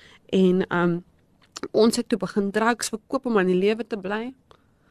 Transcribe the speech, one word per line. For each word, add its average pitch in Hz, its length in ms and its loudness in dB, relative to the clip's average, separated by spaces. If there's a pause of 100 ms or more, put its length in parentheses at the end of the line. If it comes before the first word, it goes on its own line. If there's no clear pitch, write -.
(320)
En, 185 380 2
ehm, 175 300 0 (720)
ons 220 240 4
het 233 140 -4
toe 226 80 0
begin 196 340 -4
drugs 226 380 -2
verkoop - 360 -6
om 233 120 2
aan 185 100 2
die 185 80 2
lewe 214 320 0
te 220 100 -8
bly. 214 360 -8 (580)